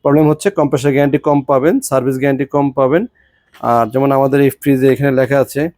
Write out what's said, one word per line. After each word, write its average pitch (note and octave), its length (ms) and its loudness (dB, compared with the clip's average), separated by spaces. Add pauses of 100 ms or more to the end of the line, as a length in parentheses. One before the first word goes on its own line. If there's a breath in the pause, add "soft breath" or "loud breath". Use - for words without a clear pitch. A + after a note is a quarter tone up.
প্রবলেম D3 300 2
হচ্ছে D3+ 160 -2 (120)
কম্প্রেসার C#3 360 0
গ্যারান্টি C#3+ 320 2
কম C#3+ 120 2 (100)
পাবেন, C#3+ 260 2 (140)
সার্ভিস C3 320 -2
গ্যারান্টি C#3 240 -2 (100)
কম C#3+ 100 2 (120)
পাবেন। C#3+ 260 0 (680 soft breath)
আর A#2 220 2
যেমন C#3 240 0
আমাদের C#3 280 2
এই C3 140 0
ফ্রিজে C3+ 340 0
এখানে C#3 260 0
লেখা C3 240 0
আছে C#3 180 -6 (160)